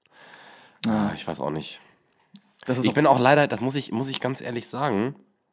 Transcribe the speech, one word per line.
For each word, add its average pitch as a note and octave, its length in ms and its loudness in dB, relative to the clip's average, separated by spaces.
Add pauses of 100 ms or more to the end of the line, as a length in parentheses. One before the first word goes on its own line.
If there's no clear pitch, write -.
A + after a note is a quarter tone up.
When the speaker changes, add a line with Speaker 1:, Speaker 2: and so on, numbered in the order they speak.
(840)
Speaker 1:
Ja. G#2+ 220 0
Speaker 2:
Ah, - 80 -4
ich - 100 -10
weiß D#2+ 140 -6
auch C#2 100 -6
nicht. D#2 300 -8 (880)
Speaker 1:
Das B2+ 120 -2
ist C3 80 0
Speaker 2:
Ich B2+ 60 4
Speaker 1:
auch G#2+ 40 0
Speaker 2:
bin D3 120 4
auch C3+ 120 6
leider, C#3 280 6
das G#2+ 140 -4
muss C3 140 -2
ich, - 180 -6
muss C3 160 -2
ich C3 100 -6
ganz C3 220 -4
ehrlich A#2+ 260 -8
sagen, B2 480 -2 (380)